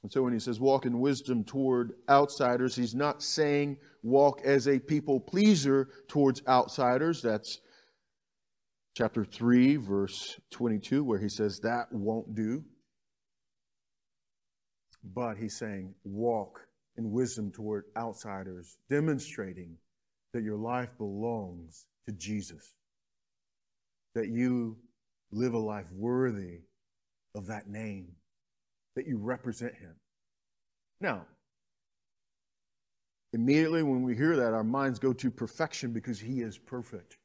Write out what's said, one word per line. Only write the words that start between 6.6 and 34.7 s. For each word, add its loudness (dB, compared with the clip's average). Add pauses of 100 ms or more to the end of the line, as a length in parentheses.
That's -2 (1300)
chapter 0
three, 6
verse -4 (140)
twenty-two, 0
where 0
he -2
says, -2
"That -2
won't -4
do." -2 (2500)
But -6
he's -8
saying, -8 (100)
"Walk -2 (360)
in -6
wisdom -2
toward -8 (100)
outsiders, -10 (120)
demonstrating -4 (580)
that -4
your -4
life -4
belongs -8 (200)
to -10
Jesus, -10 (1400)
that -2
you -2 (560)
live -2
a 2
life -4
worthy -2 (720)
of -8
that -10
name." -10 (880)
that -6
you -4
represent -6
him. -20 (1040)
Now, -4 (2000)
immediately 4
when 2
we 0
hear 4
that, 2
our 0
minds 0